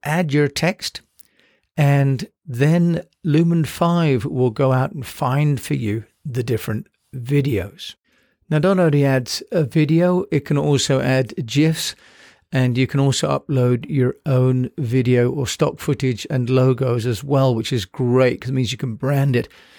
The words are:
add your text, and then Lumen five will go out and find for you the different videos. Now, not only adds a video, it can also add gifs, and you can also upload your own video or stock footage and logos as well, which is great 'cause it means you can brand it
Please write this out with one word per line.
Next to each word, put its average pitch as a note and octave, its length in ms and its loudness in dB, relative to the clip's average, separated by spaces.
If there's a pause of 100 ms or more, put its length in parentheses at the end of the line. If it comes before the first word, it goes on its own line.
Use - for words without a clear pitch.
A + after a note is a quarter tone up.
add D#3 280 -2
your D3 160 2
text, - 540 -4 (760)
and C#3 520 2 (180)
then E3 580 0 (200)
Lumen E3 420 2
five E3 600 0
will B2+ 260 0
go C3 200 0
out B2+ 200 0
and C3+ 120 -10
find C#3 560 -2
for - 140 -6
you A2+ 320 -4 (180)
the A#2+ 200 -6
different A2+ 420 -4 (300)
videos. B2 800 -4 (520)
Now, D3+ 120 0
not F#3 180 2
only D3 260 4
adds C3 380 0 (100)
a E3 120 2
video, E3 680 2
it C#3+ 140 -2
can D3 120 0
also C#3+ 440 2
add C3 320 0 (140)
gifs, D3+ 480 0 (560)
and B2+ 260 0
you C3 100 2
can C#3 120 -2
also C#3 280 2
upload B2 640 0
your B2+ 260 0 (120)
own B2+ 500 2
video B2 540 2
or C#3 160 -4
stock - 320 -2
footage C3 500 -4
and B2 200 -2
logos B2+ 580 2
as A#2 160 -4
well, C3+ 300 2
which A2+ 200 -4
is A2+ 120 -2
great B2+ 540 2
'cause B2+ 120 -8
it - 20 -4
means C3 180 -2
you B2 60 -8
can A2+ 180 -6
brand C#3 400 0
it - 140 -2 (300)